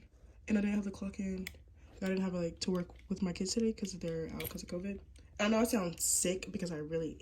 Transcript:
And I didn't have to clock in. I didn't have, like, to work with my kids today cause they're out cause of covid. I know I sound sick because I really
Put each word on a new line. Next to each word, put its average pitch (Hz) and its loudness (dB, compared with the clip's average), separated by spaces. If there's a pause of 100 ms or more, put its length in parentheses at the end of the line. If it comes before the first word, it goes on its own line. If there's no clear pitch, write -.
(480)
And 214 4
I 202 4
didn't 208 2
have 208 0
to 202 -4
clock 196 -6
in. 190 -4 (540)
I 190 2
didn't 190 4
have, 185 0
like, 170 0
to - 0
work 180 2 (220)
with 190 -2
my 180 4
kids 190 -2
today 226 4
cause 214 -4
they're 165 -4
out 151 -6
cause 180 -8
of - -12
covid. 190 -4 (400)
I 208 4
know 220 6
I 226 8
sound 185 2
sick - 2
because 185 -4
I 165 -4
really 156 -4